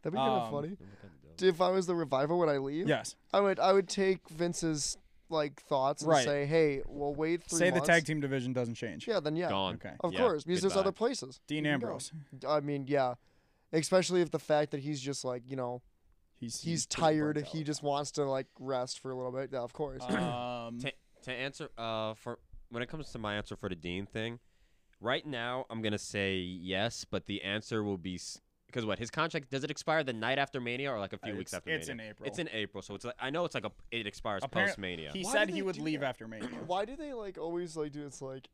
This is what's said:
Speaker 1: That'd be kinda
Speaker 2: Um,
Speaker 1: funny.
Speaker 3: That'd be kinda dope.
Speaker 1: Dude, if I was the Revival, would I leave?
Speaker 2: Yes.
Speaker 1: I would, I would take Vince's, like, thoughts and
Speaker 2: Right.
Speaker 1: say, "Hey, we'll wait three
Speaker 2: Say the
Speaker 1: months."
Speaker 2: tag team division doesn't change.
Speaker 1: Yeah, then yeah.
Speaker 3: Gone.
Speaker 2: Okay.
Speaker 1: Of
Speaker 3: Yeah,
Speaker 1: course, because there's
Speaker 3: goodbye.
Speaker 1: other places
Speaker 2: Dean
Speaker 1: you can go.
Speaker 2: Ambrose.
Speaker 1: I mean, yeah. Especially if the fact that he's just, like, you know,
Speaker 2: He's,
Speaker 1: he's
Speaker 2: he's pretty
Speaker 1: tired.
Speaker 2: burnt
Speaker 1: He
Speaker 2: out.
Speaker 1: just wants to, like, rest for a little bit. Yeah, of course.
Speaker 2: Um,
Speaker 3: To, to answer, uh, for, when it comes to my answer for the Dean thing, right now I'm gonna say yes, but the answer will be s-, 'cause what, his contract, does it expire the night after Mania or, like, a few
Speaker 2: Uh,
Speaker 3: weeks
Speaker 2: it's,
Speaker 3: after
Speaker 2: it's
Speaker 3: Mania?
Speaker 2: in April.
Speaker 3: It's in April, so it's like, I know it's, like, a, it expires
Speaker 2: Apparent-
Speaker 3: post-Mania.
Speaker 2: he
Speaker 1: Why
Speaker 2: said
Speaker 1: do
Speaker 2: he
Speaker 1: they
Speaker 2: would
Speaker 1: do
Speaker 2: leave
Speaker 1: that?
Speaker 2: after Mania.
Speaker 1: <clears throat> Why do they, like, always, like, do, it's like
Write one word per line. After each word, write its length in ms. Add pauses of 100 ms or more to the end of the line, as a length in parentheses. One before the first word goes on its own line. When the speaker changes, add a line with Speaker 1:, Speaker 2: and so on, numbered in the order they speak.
Speaker 1:
That'd 100
be 60
kinda 140
Speaker 2:
Um, 200
Speaker 1:
funny. 160
Speaker 3:
That'd 100
be 60 (160)
kinda 240
dope. 140
Speaker 1:
Dude, 160
if 60
I 100
was 180
the 80
Revival, 420
would 100
I 100
leave? 300
Speaker 2:
Yes. 280 (180)
Speaker 1:
I 60
would, 180
I 140
would 160
take 400
Vince's, 680 (320)
like, 340
thoughts 400
and 100
Speaker 2:
Right. 120
Speaker 1:
say, 220
"Hey, 400
we'll 280
wait 280
three 160
Speaker 2:
Say 120
the 60
Speaker 1:
months." 120
Speaker 2:
tag 180
team 140
division 320
doesn't 240
change. 320
Speaker 1:
Yeah, 100
then 160
yeah. 140
Speaker 3:
Gone. 260
Speaker 2:
Okay. 260
Speaker 1:
Of 120
Speaker 3:
Yeah, 80
Speaker 1:
course, 240
because 160
there's 140
Speaker 3:
goodbye. 80
Speaker 1:
other 100
places 560
Speaker 2:
Dean 160
Speaker 1:
you 80
can 80
go. 60
Speaker 2:
Ambrose. 260 (340)
Speaker 1:
I 140
mean, 260
yeah. 280 (580)
Especially 480
if 100
the 80
fact 320
that 100
he's 200
just, 240
like, 260
you 60
know, 260 (560)
Speaker 2:
He's, 220
Speaker 1:
he's 100
Speaker 2:
he's 160
pretty 160
Speaker 1:
tired. 340
Speaker 2:
burnt 100
Speaker 1:
He 140
Speaker 2:
out. 60
Speaker 1:
just 180
wants 280
to, 120
like, 240 (100)
rest 400
for 140
a 40
little 140
bit. 220
Yeah, 80
of 120
course. 300
Speaker 2:
Um, 800
Speaker 3:
To, 120 (300)
to 100
answer, 460
uh, 360
for, 260 (280)
when 140
it 60
comes 240
to 80
my 160
answer 180
for 140
the 80
Dean 300
thing, 340 (600)
right 240
now 460
I'm 120
gonna 160
say 400
yes, 680
but 220
the 180
answer 400
will 120
be 200
s-, 240 (320)
'cause 120
what, 140
his 100
contract, 440
does 100
it 80
expire 320
the 100
night 280
after 200
Mania 320
or, 60
like, 140
a 60
few 140
Speaker 2:
Uh, 40
Speaker 3:
weeks 160
Speaker 2:
it's, 60
Speaker 3:
after 120
Speaker 2:
it's 180
Speaker 3:
Mania? 180
Speaker 2:
in 40
April. 180
Speaker 3:
It's 120
in 100
April, 320
so 140
it's 80
like, 160
I 100
know 140
it's, 100
like, 100
a, 60 (220)
it 160
expires 340
Speaker 2:
Apparent- 280
Speaker 3:
post-Mania. 420
Speaker 2:
he 100
Speaker 1:
Why 100
Speaker 2:
said 140
Speaker 1:
do 80
Speaker 2:
he 60
Speaker 1:
they 60
Speaker 2:
would 100
Speaker 1:
do 60
Speaker 2:
leave 180
Speaker 1:
that? 80
Speaker 2:
after 180
Mania. 220
Speaker 1:
<clears throat> 180
Why 180
do 120
they, 160
like, 260
always, 380
like, 160
do, 120
it's 160
like 340